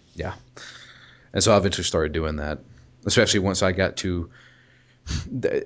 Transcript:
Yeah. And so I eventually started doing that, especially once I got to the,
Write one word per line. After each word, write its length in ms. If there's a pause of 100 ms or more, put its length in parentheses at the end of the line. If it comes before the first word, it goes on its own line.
(140)
Yeah. 180 (1000)
And 100
so 100
I 40
eventually 260
started 300
doing 240
that, 220 (460)
especially 360
once 200
I 120
got 240
to 340 (1000)
the, 340